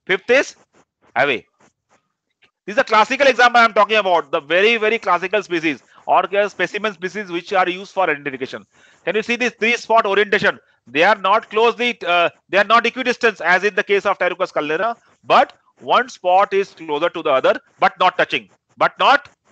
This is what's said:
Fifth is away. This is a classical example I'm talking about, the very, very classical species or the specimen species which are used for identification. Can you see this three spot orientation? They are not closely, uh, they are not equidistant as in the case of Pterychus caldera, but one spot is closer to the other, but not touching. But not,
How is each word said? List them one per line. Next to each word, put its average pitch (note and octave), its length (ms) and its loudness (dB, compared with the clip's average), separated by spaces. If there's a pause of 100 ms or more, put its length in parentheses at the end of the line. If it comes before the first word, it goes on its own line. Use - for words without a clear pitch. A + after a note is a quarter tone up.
Fifth F#3+ 240 -4
is C4 260 0 (600)
away. B2+ 300 -2 (1200)
This G3+ 100 -12
is - 40 -16
a C4 40 4
classical A#3 440 2
example A#3+ 340 4
I'm A3+ 120 4
talking G#3+ 240 2
about, E3+ 340 0
the E3 100 -2
very, F#3 360 2
very G#3+ 220 -2
classical F#3 420 -2
species D#3+ 400 -4 (240)
or D#3 180 2
the G3 260 -2
specimen G3+ 440 -6
species F3+ 380 -12
which F3 220 -8
are F#3 160 2
used F#3 240 -10
for F#3 160 -2
identification. C3 560 -8 (400)
Can F3+ 100 -4
you G#3+ 80 -4
see A#3 120 -4
this A#3 180 -4
three A3+ 240 -2
spot A3 280 0
orientation? G3 540 0 (320)
They C#3+ 120 0
are G#3 120 4
not G3+ 340 0
closely, A3+ 560 -2
uh, E3+ 240 0 (200)
they F3 80 -2
are G3+ 180 2
not G3 100 2
equidistant A#3 560 -2
as F3+ 220 2
in G#3 120 -2
the G3 80 -2
case G3+ 220 -2
of G3 140 -2
Pterychus F3+ 320 -4
caldera, E3 440 -4 (280)
but E3 300 2 (260)
one G3 300 -2
spot F#3+ 440 0
is G3 180 -2
closer D#3+ 380 -4
to E3+ 140 -10
the D#3 80 -2
other, C3+ 220 2 (260)
but F#3+ 200 0
not F#3 180 0
touching. C#3 320 -2 (280)
But E3 220 -2
not, B3 300 2 (220)